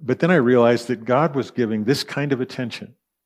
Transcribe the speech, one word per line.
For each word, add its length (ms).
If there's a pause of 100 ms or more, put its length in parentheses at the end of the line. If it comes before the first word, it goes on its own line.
but 180
then 100
I 60
realized 520
that 160
God 320
was 140
giving 340
this 200
kind 280
of 80
attention 540 (320)